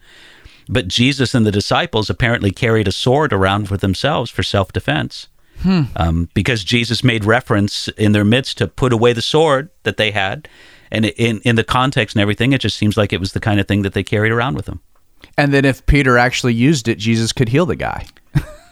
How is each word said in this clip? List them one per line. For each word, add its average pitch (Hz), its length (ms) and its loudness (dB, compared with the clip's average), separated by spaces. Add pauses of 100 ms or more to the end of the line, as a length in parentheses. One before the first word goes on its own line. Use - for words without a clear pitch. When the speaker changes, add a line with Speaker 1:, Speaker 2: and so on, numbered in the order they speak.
(680)
Speaker 1:
But 107 180 -2
Jesus 127 480 0
and 113 100 4
the 104 60 2
disciples 110 580 -2
apparently 113 420 -2
carried 113 360 0
a 98 40 0
sword 139 420 0
around 98 340 0
for 98 100 -4
themselves 117 540 -2
for - 120 -4
self-defense, - 840 -4 (340)
Speaker 2:
Hmm. 180 220 2 (120)
Speaker 1:
um, 85 380 0
because 107 300 0
Jesus 120 400 0
made 113 220 2
reference 107 640 0
in 104 240 2
their 104 100 2
midst 117 340 0
to 107 100 -2
put 127 260 0
away 120 200 4
the 113 80 -2
sword 151 480 0 (140)
that 104 140 -4
they 107 140 0
had. 101 360 -4 (440)
And 110 140 0
in, 113 360 -2
in 120 140 2
the 113 80 2
context 127 520 -2
and 110 60 2
everything, 104 320 0
it 131 80 0
just 107 160 -4
seems 104 200 0
like 104 160 0
it 104 60 -4
was 95 140 -6
the 98 60 -4
kind 104 200 0
of 98 80 -2
thing 101 160 0
that 95 100 -4
they 98 100 -2
carried 107 280 -2
around 123 240 -2
with 104 100 -8
them. 95 140 -12 (580)
Speaker 2:
And 143 160 2
then 139 120 4
if 131 200 0
Peter 131 320 4
actually 123 380 2
used 123 320 2
it, 110 100 0
Jesus 113 340 0
could 120 180 0
heal 147 160 2
the 120 100 -2
guy. - 300 -8 (280)
<laughs> - 80 2 (300)